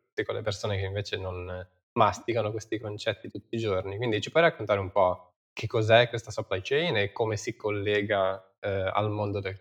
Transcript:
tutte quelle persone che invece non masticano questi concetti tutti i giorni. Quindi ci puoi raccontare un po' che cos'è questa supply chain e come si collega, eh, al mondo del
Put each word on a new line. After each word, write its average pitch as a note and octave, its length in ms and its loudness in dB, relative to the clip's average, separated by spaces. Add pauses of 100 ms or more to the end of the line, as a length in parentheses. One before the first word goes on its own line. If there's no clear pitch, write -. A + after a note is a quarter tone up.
tutte - 180 -4
quelle G#2+ 180 -4
persone G#2 340 -2
che G2 80 -2
invece G2+ 320 -4
non F2+ 500 -8 (280)
masticano G#2+ 580 2
questi A2 260 -6
concetti G#2 500 -6
tutti G#2 280 -10
i - 20 -2
giorni. G2 380 -2
Quindi G#2+ 240 0
ci A#2+ 100 -6
puoi E3 140 4
raccontare G#2+ 340 2
un F#2+ 140 -4
po' F#2 400 2 (200)
che - 140 -8
cos'è A2+ 420 6
questa A2+ 220 -8
supply G2 320 -2
chain D3 360 0
e G2+ 120 0
come A2 260 -2
si - 200 -6
collega, G2+ 1040 0
eh, G#2 80 -4
al G2 420 0
mondo G#2 300 -2
del F#2+ 200 -6